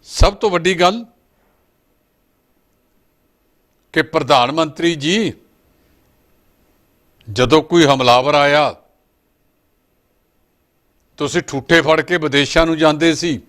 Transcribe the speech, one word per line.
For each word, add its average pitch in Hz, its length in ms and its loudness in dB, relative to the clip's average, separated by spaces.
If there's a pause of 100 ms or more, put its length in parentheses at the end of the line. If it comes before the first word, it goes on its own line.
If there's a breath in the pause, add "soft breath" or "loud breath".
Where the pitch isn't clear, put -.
ਸਭ 196 260 0
ਤੋਂ 214 160 -4
ਵੱਡੀ 180 240 -2
ਗੱਲ 190 300 0 (3000)
ਕਿ 160 100 0
ਪ੍ਰਧਾਨ 135 480 0
ਮੰਤਰੀ 165 420 -4
ਜੀ, 160 380 -4 (2000)
ਜਦੋਂ 123 340 2
ਕੋਈ 165 240 2
ਹਮਲਾਵਰ 131 480 2
ਆਇਆ, 143 400 2 (2500)
ਤੁਸੀਂ 147 240 -4
ਠੂਠੇ 151 380 0
ਫੜ 156 200 0
ਕੇ 175 160 -6
ਵਿਦੇਸ਼ਾਂ 151 500 0
ਨੂੰ 165 120 -4
ਜਾਂਦੇ 156 360 2
ਸੀ। 151 340 -6